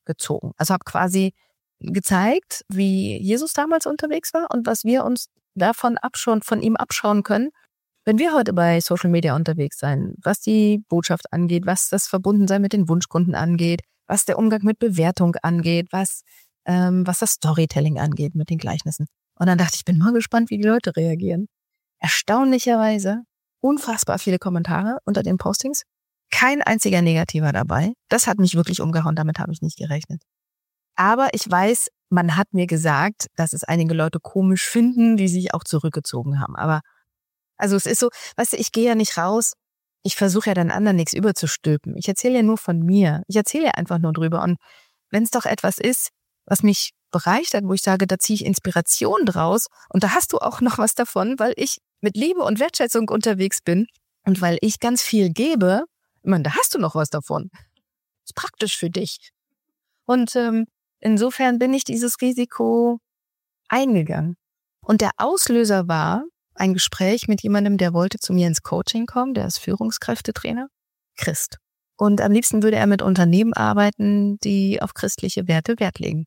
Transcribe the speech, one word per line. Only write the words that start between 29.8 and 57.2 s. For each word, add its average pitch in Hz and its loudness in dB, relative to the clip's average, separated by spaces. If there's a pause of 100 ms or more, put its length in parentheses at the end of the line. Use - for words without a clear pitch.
Aber 226 2
ich - -6
weiß, 196 2 (220)
man 170 2
hat 196 0
mir 180 2
gesagt, 160 0
dass 165 -2
es - -8
einige 165 0
Leute 160 -2
komisch 190 0
finden, 233 4
die 190 2
sich 180 -2
auch 160 -6
zurückgezogen 143 -4
haben. - -4
Aber, 156 -2 (760)
also 196 0
es 196 0
ist 165 -2
so, 240 2 (260)
weißt 240 -2
du, 226 -4
ich - -4
gehe 226 0
ja 240 2
nicht 220 0
raus, 202 0 (500)
ich 196 -2
versuche 202 2
ja 196 2
dann 175 2
anderen 208 2
nichts 165 0
überzustülpen. - -2
Ich - -8
erzähle 247 0
ja 240 4
nur 220 4
von 170 -2
mir. 175 4
Ich 190 -2
erzähle 285 0
ja 277 2
einfach 170 -2
nur 165 0
drüber. 160 -2
Und 175 0 (520)
wenn's 220 0
doch - -2
etwas - -2
ist, - -2 (360)
was - 0
mich 208 2 (180)
bereichert, 202 -2
wo 190 -2
ich 196 -2
sage, 190 2
da 190 -2
ziehe - -2
ich 208 -4
Inspiration 202 0
draus 175 0 (220)
und 190 0
da 196 2
hast 349 0
du - 0
auch - -4
noch 240 0
was 220 0
davon, 233 -2
weil 240 0
ich - -4 (220)
mit 208 -2
Liebe 330 0
und 214 0
Wertschätzung 240 0
unterwegs 202 0
bin 180 2 (400)
und 190 2
weil 170 0
ich 214 0
ganz 240 0
viel 202 2
gebe, 220 2 (360)
ich 185 0
meine, 170 2
da 147 -2
hast - 0
du 359 -2
noch 165 -2
was 151 -2
davon. 151 -6 (720)